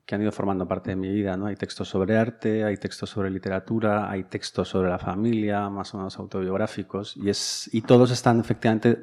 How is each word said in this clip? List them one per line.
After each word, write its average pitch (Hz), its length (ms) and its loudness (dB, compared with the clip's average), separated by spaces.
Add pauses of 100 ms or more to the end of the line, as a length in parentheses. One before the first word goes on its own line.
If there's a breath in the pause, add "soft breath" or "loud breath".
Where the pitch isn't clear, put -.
que - 100 -6
han 101 60 0
ido 104 100 0
formando 98 360 -2
parte 92 240 -2
de 92 40 -2
mi 95 160 -4
vida, 98 240 0
¿no? 98 120 -4
Hay 98 80 -6
textos - 340 -8
sobre 98 280 2
arte, 110 460 0
hay 104 140 0
textos - 320 -8
sobre 98 220 -4
literatura, 101 800 0
hay 95 140 -4
textos - 440 -4
sobre 92 200 2
la 90 100 -2
familia, 101 680 0
más 101 240 -8
o 110 40 -10
menos 98 220 -8
autobiográficos, 98 1000 -4
y 98 120 -2
es, - 440 -4
y 113 80 2
todos 123 300 8
están, 120 280 4
efectivamente, 113 640 2